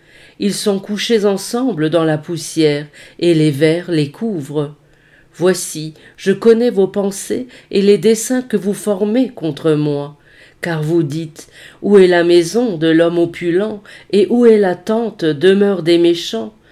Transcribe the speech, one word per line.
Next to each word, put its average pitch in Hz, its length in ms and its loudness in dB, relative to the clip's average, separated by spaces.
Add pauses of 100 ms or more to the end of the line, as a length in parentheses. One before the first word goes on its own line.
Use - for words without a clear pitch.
(400)
Ils 196 140 -2
sont 196 260 -2
couchés 208 460 -2
ensemble 196 640 -2
dans 160 160 0
la 156 120 0
poussière, 151 680 -2 (320)
et 170 140 2
les 156 180 2
vers 160 400 0
les 151 180 0
couvrent. 147 640 -6 (600)
Voici, 160 580 -2 (240)
je 196 160 0
connais 226 360 4
vos 190 180 2
pensées 202 600 -6 (240)
et 196 100 0
les 202 160 6
desseins 220 440 0
que 233 160 -4
vous 190 160 -4
formez 208 560 -2
contre 156 420 -4
moi. 147 460 -2 (420)
Car 165 240 -4
vous 165 200 0
dites, « 156 440 -10 (340)
Où 202 160 6
est 185 100 8
la 175 180 2
maison 175 500 2
de 160 140 0
l'homme 170 300 2
opulent, 175 640 -4 (300)
et 196 180 2
où 240 160 2
est 220 120 8
la 185 180 0
tente, 220 480 -6
demeure 190 580 2
des 170 160 2
méchants ? » 170 560 -2 (180)